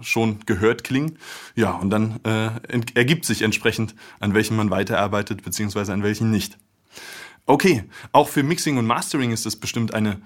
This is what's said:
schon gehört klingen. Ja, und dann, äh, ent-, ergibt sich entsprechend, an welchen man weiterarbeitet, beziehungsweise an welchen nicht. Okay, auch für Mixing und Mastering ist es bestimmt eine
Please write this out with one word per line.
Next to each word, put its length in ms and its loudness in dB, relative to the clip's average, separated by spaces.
schon 440 0
gehört 380 2
klingen. 360 -2
Ja, 160 2
und 180 -2
dann, 360 0
äh, 220 0
ent-, 300 -2
ergibt 260 4
sich 200 0
entsprechend, 520 0
an 140 0
welchen 240 2
man 140 2
weiterarbeitet, 720 -2
beziehungsweise 500 -4
an 100 -2
welchen 280 0
nicht. 260 -2
Okay, 360 4
auch 160 6
für 140 0
Mixing 360 0
und 100 2
Mastering 440 0
ist 140 -4
es 100 -4
bestimmt 380 -4
eine 320 0